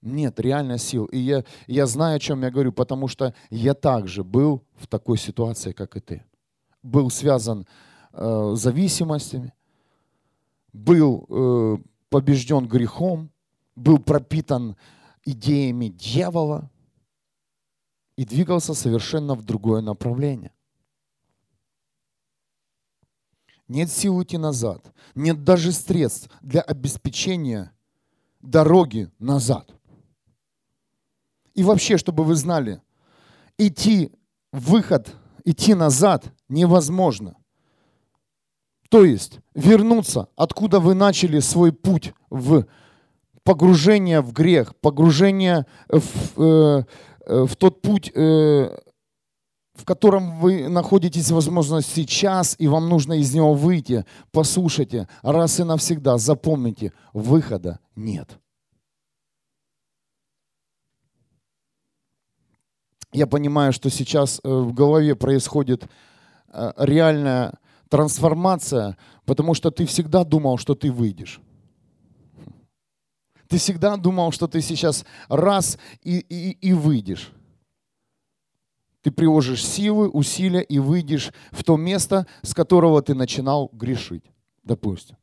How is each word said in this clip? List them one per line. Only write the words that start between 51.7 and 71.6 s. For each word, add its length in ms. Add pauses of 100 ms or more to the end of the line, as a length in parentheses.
сейчас, 760
и 80
вам 200
нужно 260
из 200
него 220
выйти. 500 (240)
Послушайте, 800 (140)
раз 360
и 40
навсегда 560
запомните, 760 (200)
выхода 640 (160)
нет. 420 (4000)
Я 140
понимаю, 480
что 160
сейчас, 540
э, 40
в 240
голове 440
происходит, 720 (600)
э, 280
реальная 800 (320)
трансформация, 1080 (260)
потому 300
что 160
ты 160
всегда 380
думал, 340
что 160
ты 180
выйдешь. 480 (2000)